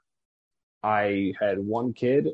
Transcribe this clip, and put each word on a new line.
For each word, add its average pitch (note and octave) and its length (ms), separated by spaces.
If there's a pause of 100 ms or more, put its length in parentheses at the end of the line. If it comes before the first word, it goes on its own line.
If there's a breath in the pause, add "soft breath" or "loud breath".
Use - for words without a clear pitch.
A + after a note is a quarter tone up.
(840)
I G2+ 580
had G2+ 180
one A2+ 340
kid C#3 420